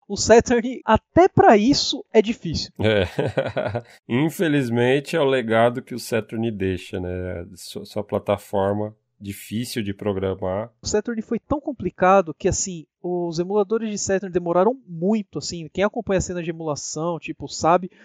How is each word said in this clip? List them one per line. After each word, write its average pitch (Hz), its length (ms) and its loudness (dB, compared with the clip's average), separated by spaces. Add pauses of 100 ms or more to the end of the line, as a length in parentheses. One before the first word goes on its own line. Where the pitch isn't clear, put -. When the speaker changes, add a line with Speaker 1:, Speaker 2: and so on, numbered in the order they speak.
Speaker 1:
O 202 80 -10
Saturn, 240 720 4
até 220 420 4
pra 359 300 6
isso, 254 560 2
é 226 80 6
difícil. 190 580 -2
Speaker 2:
É. 104 280 2 (500)
<laughs> 120 500 -6
Infelizmente, 139 1120 0
é 165 40 2
o 147 40 2
legado 120 560 2
que - 140 -12
o 120 40 -8
Saturn 113 520 -4
deixa, 95 500 -4
né? 90 540 -8
Su-, - 320 -14
sua 107 180 -8
plataforma 101 920 -2 (240)
difícil 107 640 -8
de 98 120 -6
programar. 95 760 -4 (120)
Speaker 1:
O - 40 -12
Saturn 220 360 -4
foi 226 160 -6
tão - 200 -4
complicado 185 760 0
que, - 120 -4
assim, 175 380 -4 (180)
os 175 360 -4
emuladores 208 500 -2
de 208 80 -6
Saturn 196 340 -4
demoraram 175 460 2 (100)
muito, 185 520 -4
assim, 160 340 -10
quem 180 100 -2
acompanha 202 360 0
a - 20 0
cena 175 220 -6
de 165 80 -8
emulação, 160 680 -6
tipo, - 300 -12
sabe 180 420 0 (140)